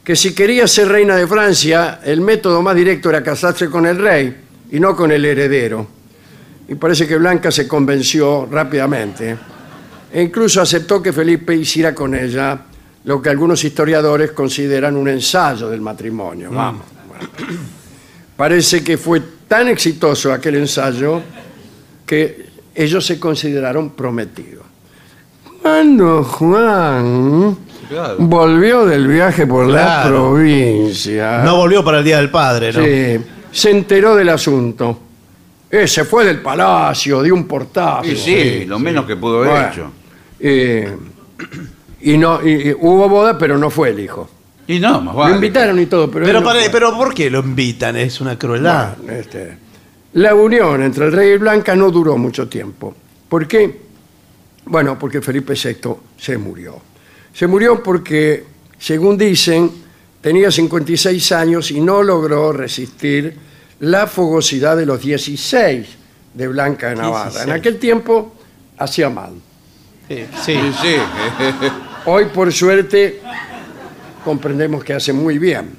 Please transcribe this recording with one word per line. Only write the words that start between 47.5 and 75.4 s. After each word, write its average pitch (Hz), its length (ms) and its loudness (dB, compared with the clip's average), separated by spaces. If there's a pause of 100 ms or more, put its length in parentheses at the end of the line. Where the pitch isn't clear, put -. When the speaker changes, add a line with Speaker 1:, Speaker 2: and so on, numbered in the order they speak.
Speaker 3:
Es 123 240 -4
una 127 160 -6
crueldad. 120 600 -2
Speaker 1:
Bueno, - 160 -14
este, 92 440 -14 (560)
la 208 220 4
unión 208 480 4
entre 135 240 0
el 156 40 2
rey 196 220 4
y 202 40 4
Blanca 214 380 2
no 190 140 4
duró 165 280 2
mucho 120 300 -4
tiempo. 101 460 -12 (340)
¿Por 156 200 -2
qué? 208 340 0 (840)
Bueno, 143 340 -2
porque 135 220 -6
Felipe 135 340 -6
sexto 120 460 -8 (160)
se 131 200 -8
murió. 87 420 -14 (540)
Se 180 140 -2
murió 226 340 2
porque, 151 640 0 (320)
según 180 400 0
dicen, 170 540 2 (500)
tenía 180 300 2
cincuenta 165 400 -2
y 165 60 0
seis 185 340 0
años 165 400 0
y 147 100 -4
no 196 220 2
logró 156 500 0
resistir 143 840 -6 (440)
la 185 280 2
fogosidad 156 720 0
de 160 80 -2
los 131 160 -2
dieciséis 143 840 -2 (460)
de 127 140 -8
Blanca 139 420 -4
de 120 80 -6
Navarra. 113 280 -4
En 98 80 -10
Speaker 3:
Dieciséis. 120 260 -6
Speaker 1:
aquel 226 200 -2
tiempo 226 560 0 (420)
hacía 139 320 -2
mal. 95 220 -10 (760)
Speaker 3:
Sí, 120 160 -12 (180)
sí. 160 100 -4
Speaker 2:
Sí, 139 180 -2 (100)
sí. 165 140 0
<laughs> 131 1120 -6
Speaker 1:
Hoy, 196 200 2
por 180 280 0
suerte, 196 680 2 (1040)
comprendemos 147 580 -4
que 143 100 -8
hace 139 200 -4
muy 147 240 -2
bien. 147 420 -2